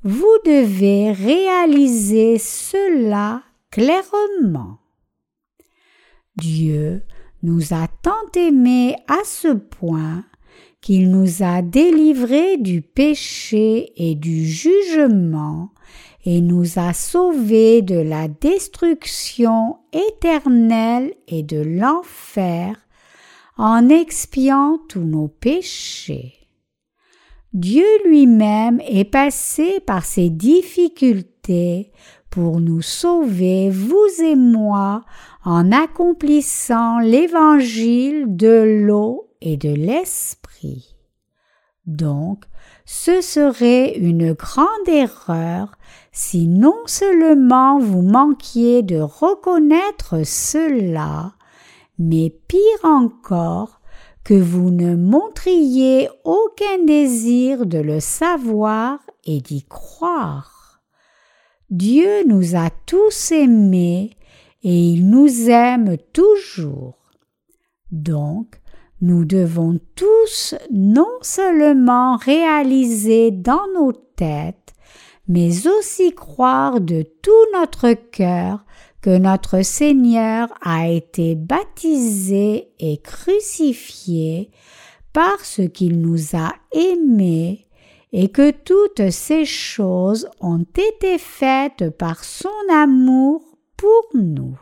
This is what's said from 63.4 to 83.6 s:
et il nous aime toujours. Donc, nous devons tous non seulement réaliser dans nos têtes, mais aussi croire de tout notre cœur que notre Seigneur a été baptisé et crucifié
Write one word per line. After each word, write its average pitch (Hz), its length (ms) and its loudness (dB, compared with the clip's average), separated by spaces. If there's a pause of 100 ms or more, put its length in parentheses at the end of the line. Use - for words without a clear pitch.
et 175 280 2
il 175 180 2
nous 240 400 4
aime 233 480 4 (160)
toujours. 170 840 0 (920)
Donc, 156 680 -8 (400)
nous 175 240 2
devons 170 540 0 (160)
tous 427 600 0 (160)
non 220 380 4 (140)
seulement 269 920 2
réaliser 254 1120 2
dans 240 440 -2
nos 285 180 0
têtes, 160 800 -8 (520)
mais 175 420 0
aussi 381 460 0
croire 254 680 -2
de 165 200 -2
tout - 280 -6 (240)
notre 302 380 0
cœur 185 720 -4 (360)
que 185 160 2
notre 190 460 0
Seigneur 233 840 0 (120)
a 165 280 -4
été 165 480 -4
baptisé 214 1400 -4
et 151 180 -4
crucifié 208 1500 -6 (640)